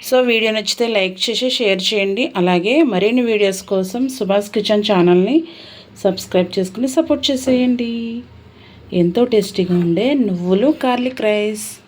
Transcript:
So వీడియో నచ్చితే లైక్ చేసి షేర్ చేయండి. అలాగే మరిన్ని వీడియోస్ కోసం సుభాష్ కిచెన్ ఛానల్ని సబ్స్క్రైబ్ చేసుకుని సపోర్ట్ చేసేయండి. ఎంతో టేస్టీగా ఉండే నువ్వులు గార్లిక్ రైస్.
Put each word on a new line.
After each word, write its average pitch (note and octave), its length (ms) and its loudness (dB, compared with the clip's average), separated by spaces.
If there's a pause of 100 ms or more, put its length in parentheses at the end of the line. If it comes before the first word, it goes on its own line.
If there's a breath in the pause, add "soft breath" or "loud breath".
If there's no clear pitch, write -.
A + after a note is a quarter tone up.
So B3+ 100 2 (120)
వీడియో A3 260 2
నచ్చితే A3 300 -2 (120)
లైక్ F#3 280 -2
చేసి A#3+ 220 -2 (100)
షేర్ G3 320 0
చేయండి. G3 340 0 (160)
అలాగే F3+ 340 2 (180)
మరిన్ని G#3+ 380 2
వీడియోస్ G3 320 0 (100)
కోసం F#3+ 300 -2 (140)
సుభాష్ G3+ 400 -2
కిచెన్ G#3 340 0
ఛానల్ని F#3 480 4 (680 loud breath)
సబ్స్క్రైబ్ F#3 540 0
చేసుకుని F#3+ 380 -4
సపోర్ట్ D4+ 340 0
చేసేయండి. B3+ 640 0 (1080 loud breath)
ఎంతో F3 220 2 (100)
టేస్టీగా F#3+ 420 0 (100)
ఉండే F3 220 2 (200)
నువ్వులు F#3+ 440 2 (140)
గార్లిక్ B3 420 -2
రైస్. G#3 400 -2 (200)